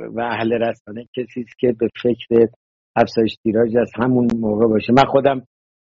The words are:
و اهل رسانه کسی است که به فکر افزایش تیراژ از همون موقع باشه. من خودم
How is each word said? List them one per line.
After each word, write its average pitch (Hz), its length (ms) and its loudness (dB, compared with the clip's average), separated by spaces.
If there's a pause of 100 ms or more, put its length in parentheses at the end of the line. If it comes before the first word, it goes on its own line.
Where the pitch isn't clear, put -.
(140)
و 113 60 -6
اهل 117 320 -4
رسانه 113 540 -6 (100)
کسی 123 240 -10
است 113 180 -14
که 123 200 0
به 113 100 -2 (140)
فکر 117 440 2 (500)
افزایش 113 460 0
تیراژ 113 340 0
از 120 180 0
همون 123 420 0
موقع 110 300 0
باشه. 110 260 0
من 135 120 6
خودم 135 380 0 (460)